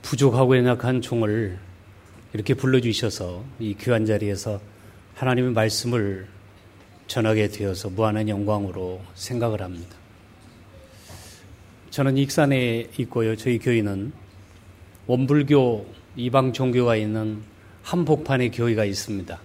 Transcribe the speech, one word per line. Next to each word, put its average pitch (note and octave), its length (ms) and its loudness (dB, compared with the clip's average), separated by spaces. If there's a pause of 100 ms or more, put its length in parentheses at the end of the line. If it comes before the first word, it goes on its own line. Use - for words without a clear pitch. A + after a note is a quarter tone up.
부족하고 C3 560 4
연약한 B2 440 2
종을 G#2+ 580 -2 (720)
이렇게 G#2+ 200 -2
불러주셔서 A#2 920 0 (160)
이 G#2+ 160 -4
귀한 A2+ 300 0
자리에서 G#2 560 -2 (540)
하나님의 B2+ 360 0
말씀을 A2 760 0 (800)
전하게 A2 420 2
되어서 G2 400 -6
무한한 G#2+ 400 0
영광으로 G2 720 -4 (120)
생각을 A#2 480 -4
합니다. F2 340 -12 (1900)
저는 C3+ 280 0
익산에 C3 720 0 (120)
있고요. A2 360 -2
저희 A#2 240 -2
교회는 G#2+ 540 0 (920)
원불교 C3 760 4 (300)
이방 B2 380 2
종교가 B2 420 2
있는 G#2+ 460 -2 (420)
한복판의 D3 680 2
교회가 A2+ 340 0
있습니다. F#2+ 600 -6